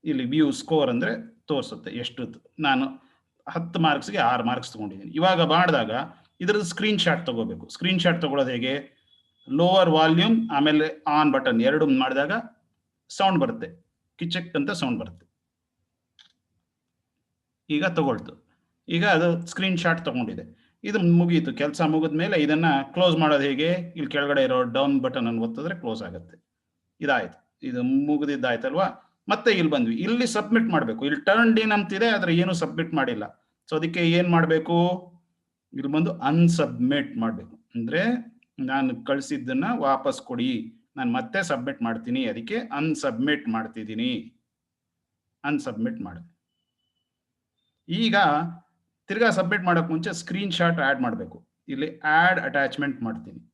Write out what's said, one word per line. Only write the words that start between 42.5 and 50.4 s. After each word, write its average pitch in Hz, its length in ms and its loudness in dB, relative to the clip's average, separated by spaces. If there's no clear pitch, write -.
ಅನ್ಸಬ್ಮಿಟ್ 147 880 -2
ಮಾಡ್ತಿದ್ದೀನಿ. 113 920 -6
ಅನ್ಸಬ್ಮಿಟ್ 113 560 -4
ಮಾಡಿದೆ. 87 380 -16
ಈಗ 214 280 0
ತಿರ್ಗಾ 220 240 2
ಸಬ್ಮಿಟ್ 185 320 0
ಮಾಡಕ್ 170 280 2
ಮುಂಚೆ 165 220 -4
ಸ್ಕ್ರೀನ್‌ಶಾಟ್ 175 680 -2